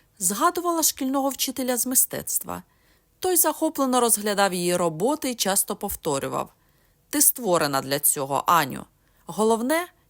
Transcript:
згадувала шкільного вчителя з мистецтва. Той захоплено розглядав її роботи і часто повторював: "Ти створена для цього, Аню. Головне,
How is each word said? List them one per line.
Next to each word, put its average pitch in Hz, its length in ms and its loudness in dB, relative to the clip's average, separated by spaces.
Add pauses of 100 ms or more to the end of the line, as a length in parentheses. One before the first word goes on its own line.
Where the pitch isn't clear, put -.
(180)
згадувала 330 640 0
шкільного 269 460 0
вчителя 254 480 -4
з 240 100 -2
мистецтва. - 760 -2 (560)
Той 370 180 0
захоплено 294 640 2
розглядав 202 540 2
її 175 220 0
роботи 180 540 0
і 240 40 -4
часто 202 420 0
повторював: 139 760 -4 (580)
"Ти 294 120 2
створена 160 580 2
для 139 200 -2
цього, 139 460 0
Аню. 151 380 2 (420)
Головне, 226 600 0 (240)